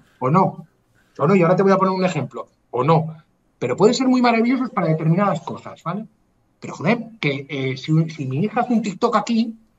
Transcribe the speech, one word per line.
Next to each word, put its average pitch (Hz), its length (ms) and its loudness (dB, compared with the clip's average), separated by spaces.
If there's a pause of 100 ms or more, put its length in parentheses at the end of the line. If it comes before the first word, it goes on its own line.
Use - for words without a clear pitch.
(200)
o 127 100 0
no. 190 380 0 (500)
O 135 100 0
no, 202 80 4
y 185 80 4
ahora 180 120 4
te 196 80 2
voy 196 80 4
a 185 60 4
poner 190 160 0
un 185 120 -2
ejemplo. 135 420 -6 (240)
O 123 120 -2
no. 160 320 2 (420)
Pero 120 200 -4
pueden 220 180 4
ser 262 120 0
muy 254 140 4
maravillosos 240 480 2
para 175 180 -4
determinadas 165 540 0
cosas, - 400 -14
¿vale? 196 240 -8 (540)
Pero, - 160 -12
joder, 214 320 -2 (140)
que, 139 280 -4
eh, 131 280 -6
si, 160 320 0
si 143 160 -10
mi 131 180 -4
hija 220 180 -2
hace 240 120 -2
un 220 100 2
TikTok 220 320 -2
aquí, 226 400 0 (240)